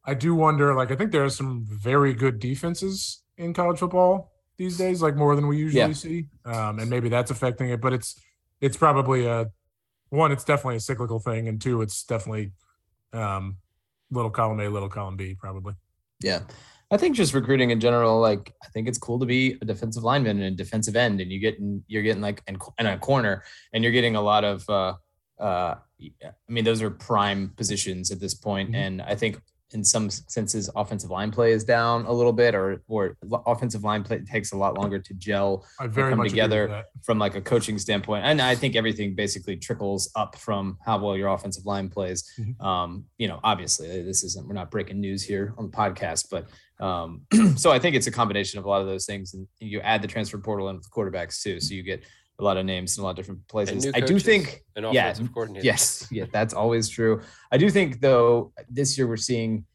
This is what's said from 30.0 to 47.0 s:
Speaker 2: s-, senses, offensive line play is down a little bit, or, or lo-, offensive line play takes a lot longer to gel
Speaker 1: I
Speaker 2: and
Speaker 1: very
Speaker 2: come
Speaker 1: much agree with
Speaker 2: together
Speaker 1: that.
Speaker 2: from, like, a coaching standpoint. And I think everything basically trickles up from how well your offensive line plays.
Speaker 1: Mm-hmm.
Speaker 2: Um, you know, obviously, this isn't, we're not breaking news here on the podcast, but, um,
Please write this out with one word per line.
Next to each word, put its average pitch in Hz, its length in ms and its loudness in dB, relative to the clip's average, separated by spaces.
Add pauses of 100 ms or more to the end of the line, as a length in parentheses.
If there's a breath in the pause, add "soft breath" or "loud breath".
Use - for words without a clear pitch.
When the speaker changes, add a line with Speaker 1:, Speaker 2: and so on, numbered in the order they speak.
Speaker 2:
s-, - 220 -8
senses, 104 460 -4
offensive 104 360 -4
line 98 200 -4
play 117 220 4
is 110 100 2
down 117 440 2
a 117 60 -2
little 120 200 4
bit, 117 220 6
or, 95 340 0
or 104 340 -2
lo-, 107 240 -4
offensive 113 380 0
line 104 180 0
play 110 180 -4
takes 101 320 -6
a 101 40 -6
lot 98 220 0
longer 101 200 -2
to 95 160 -10
gel 98 520 -2 (120 loud breath)
Speaker 1:
I 139 60 -6
Speaker 2:
and 117 80 -6
Speaker 1:
very 135 200 2
Speaker 2:
come 113 80 4
Speaker 1:
much 110 80 2
agree 101 120 2
with 107 100 4
Speaker 2:
together 107 180 2
Speaker 1:
that. 104 180 -8 (160)
Speaker 2:
from, 113 160 2
like, 104 160 0
a 101 80 -4
coaching 110 360 0
standpoint. 101 460 -2
And 147 160 4
I 127 140 4
think 120 220 0
everything 107 380 0
basically 95 440 -4
trickles 98 580 -4
up 107 200 -4
from 98 480 -4
how 113 140 0
well 98 200 -2
your 98 100 0
offensive 95 380 -4
line 98 240 -4
plays. 92 340 -6 (160 loud breath)
Speaker 1:
Mm-hmm. 110 240 -8
Speaker 2:
Um, 90 400 -4 (140)
you 110 100 -2
know, 85 160 -8
obviously, 90 580 -2
this 92 220 -2
isn't, 92 240 -8
we're 101 60 -8
not 90 160 -8
breaking 98 280 -6
news 98 240 -4
here 101 360 -4
on 101 120 -8
the - 60 -10
podcast, 92 540 -2
but, 82 160 -6 (380 soft breath)
um, 85 380 -6 (180)